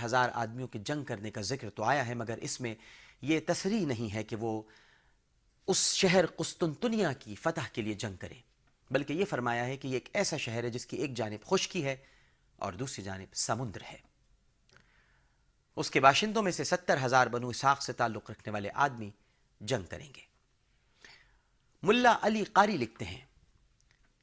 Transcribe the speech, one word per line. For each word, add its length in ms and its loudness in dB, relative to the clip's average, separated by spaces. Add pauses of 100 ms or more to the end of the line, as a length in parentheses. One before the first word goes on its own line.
ہزار 300 4
آدمیوں 340 -4
کی 100 -10
جنگ 260 -4
کرنے 260 -6
کا 100 -8
ذکر 300 -4
تو 120 -8
آیا 240 2
ہے، 80 -4
مگر 220 -6
اس 240 -6
میں 140 -6 (460)
یہ 260 2
تصریح 400 0
نہیں 280 -2
ہے 100 -4
کہ 120 -6
وہ 260 -2 (1040)
اس 280 2
شہر 320 6
قسطنطنیہ 800 0 (140)
کی 140 -10
فتح 380 -2
کے 100 -4
لیے 120 -2
جنگ 220 -6
کریں، 260 -16 (480)
بلکہ 220 0
یہ 120 0
فرمایا 420 0
ہے 100 -4
کہ 120 -8
یہ 60 -4
ایک 180 -4
ایسا 240 0
شہر 280 -4
ہے 60 -2
جس 160 -6
کی 100 -8
ایک 180 -4
جانب 320 -6
خشکی 380 0
ہے 120 -2 (600)
اور 160 -6
دوسری 320 -8
جانب 300 -10
سمندر 460 -4
ہے۔ 180 -16 (1800)
اس 140 -2
کے 100 4
باشندوں 420 6
میں 100 2
سے 120 -2
ستر 400 0
ہزار 220 6
بنو 220 -4
اسحاق 340 2
سے 100 -6
تعلق 380 -4
رکھنے 220 -10
والے 220 -4
آدمی 360 0 (500)
جنگ 220 -2
کریں 340 -14
گے۔ 40 -20 (1600)
ملا 400 6
علی 220 2
قاری 320 4
لکھتے 280 -4
ہیں 160 -8 (1040)